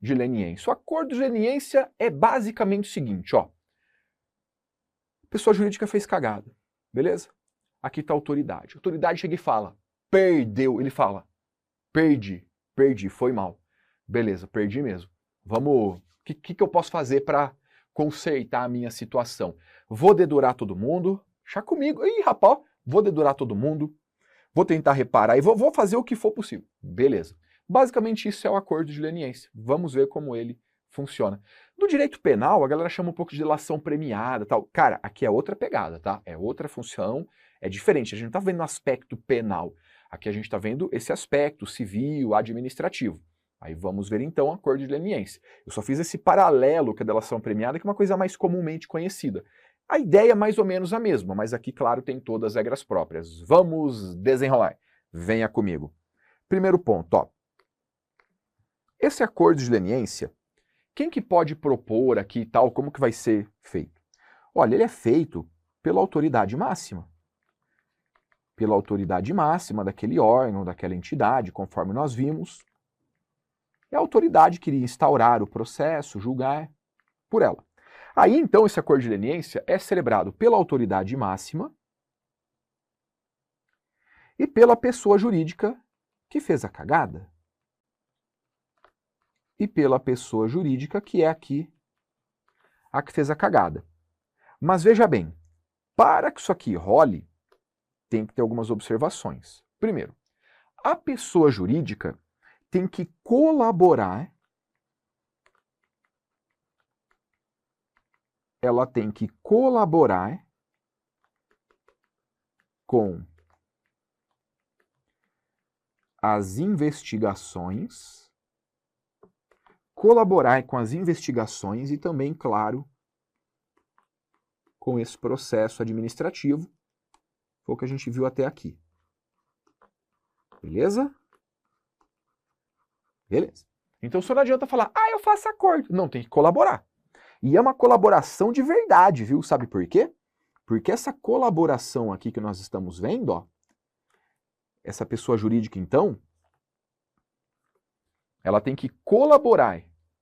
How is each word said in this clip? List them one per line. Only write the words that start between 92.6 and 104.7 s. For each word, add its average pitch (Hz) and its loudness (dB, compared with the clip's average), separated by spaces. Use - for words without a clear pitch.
a 135 -4
que - -12
fez 143 -2
a 151 -2
cagada. 104 0
Mas 175 2
veja 220 6
bem, 95 0
para 226 4
que - -16
isso - -2
aqui 113 -6
role, 95 2
tem 110 -2
que - -18
ter 123 -2
algumas 113 -2
observações. 113 -6
Primeiro, - -6
a 294 -2
pessoa 180 0
jurídica 104 -4
tem 185 -2
que 180 -8
colaborar, 185 2